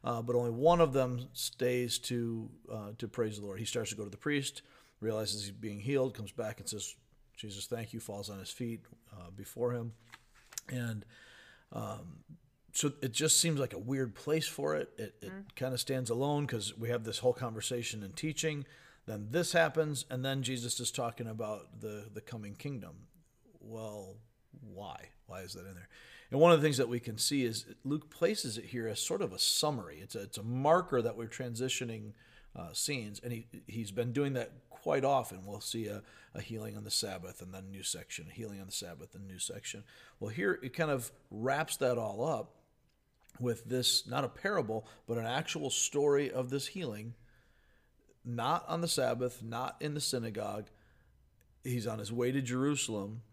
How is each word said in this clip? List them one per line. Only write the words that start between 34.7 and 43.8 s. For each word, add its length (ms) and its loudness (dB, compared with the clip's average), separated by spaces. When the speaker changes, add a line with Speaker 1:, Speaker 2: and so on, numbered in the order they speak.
Speaker 1:
often. 420 2
We'll 140 -8
see 260 -4
a, 160 -6
a 80 -6
healing 340 -8
on 80 -8
the 60 -8
Sabbath, 500 -4
and 140 -12
then 100 -12
a 60 -12
new 120 -12
section, 460 -6
a 60 -16
healing 260 -8
on 60 -12
the 60 -12
Sabbath, 420 -10
and 100 -14
a 80 -12
new 60 -12
section. 440 -8
Well, 100 -4
here 320 2
it 120 -8
kind 160 2
of 200 0
wraps 480 0
that 180 4
all 280 -2
up 280 0
with 280 0
this, 400 2